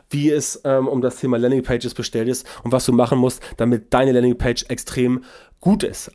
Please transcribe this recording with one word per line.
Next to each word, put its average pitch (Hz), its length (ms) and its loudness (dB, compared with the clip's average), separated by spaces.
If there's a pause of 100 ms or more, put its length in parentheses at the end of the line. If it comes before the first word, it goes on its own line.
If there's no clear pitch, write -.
wie 147 220 0
es, - 340 -2
ähm, 135 220 2
um 127 140 0
das 127 160 -2
Thema 127 200 0
Landingpages 123 560 0
bestellt 113 340 -4
ist 127 200 -4 (160)
und 120 80 -2
was 127 140 2
du 135 60 2
machen 123 280 4
musst, 123 220 0 (140)
damit 117 380 0
deine 135 180 4
Landingpage 123 580 0
extrem 123 540 -4 (380)
gut 208 220 2
ist. - 320 -8